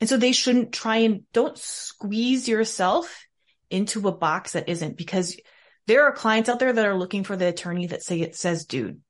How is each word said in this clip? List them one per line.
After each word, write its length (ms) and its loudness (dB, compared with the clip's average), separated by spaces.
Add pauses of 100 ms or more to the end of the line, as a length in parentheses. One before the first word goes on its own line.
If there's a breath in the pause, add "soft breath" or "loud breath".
And 80 2
so 80 2
they 140 4
shouldn't 420 2
try 260 -2
and, 340 2
don't 260 0
squeeze 880 -2
yourself 800 0 (440)
into 380 -2
a 60 2
box 400 -2
that 160 -4
isn't, 280 -6
because 400 -4 (520 soft breath)
there 160 6
are 80 4
clients 360 2
out 120 0
there 120 4
that 140 2
are 100 2
looking 280 -4
for 120 -6
the 120 0
attorney 400 -4
that 160 -8
say, 160 -2
it 160 -4
says 280 -2
dude. 460 -6